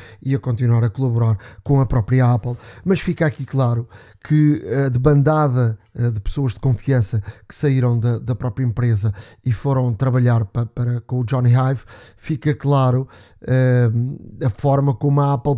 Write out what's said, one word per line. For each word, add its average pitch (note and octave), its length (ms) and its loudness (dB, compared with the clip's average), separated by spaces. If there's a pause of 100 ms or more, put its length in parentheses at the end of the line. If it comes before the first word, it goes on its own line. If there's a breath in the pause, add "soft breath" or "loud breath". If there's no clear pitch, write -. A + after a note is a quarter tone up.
(240 loud breath)
ia C3+ 160 -2
continuar A#2+ 440 0
a A#2+ 60 0
colaborar A#2 480 0 (260 loud breath)
com C#3 160 2
a C3 60 4
própria B2 480 2
Apple. A#2+ 220 -2 (280 loud breath)
Mas F#3 160 0
fica E3+ 280 -2
aqui C3 180 -6
claro A#2 420 -2 (400 loud breath)
que D3+ 380 2 (200)
a C3+ 40 -2
debandada, C3 880 2 (160)
eh, A#2+ 160 -2
de A2 100 -4
pessoas C3 360 -4
de - 40 -14
confiança B2 600 0 (260 loud breath)
que - 60 -20
saíram B2+ 460 0
da, A#2 180 0
da G2 160 -4
própria B2 320 -6
empresa A2+ 480 0 (320 loud breath)
e B2+ 60 0
foram B2+ 420 0
trabalhar A#2+ 520 2
pa-, A#2 200 -4
para, A#2+ 360 -6
com - 180 -6
o B2+ 40 -2
Johnny B2 300 2
Ive, C3 280 2 (360 loud breath)
fica D3+ 380 -4
claro, C3+ 520 2 (380 loud breath)
eh, B2 460 2 (520)
a C3 60 2
forma C#3 460 0
como C#3+ 260 0
a C#3+ 120 2
Apple C#3 240 -2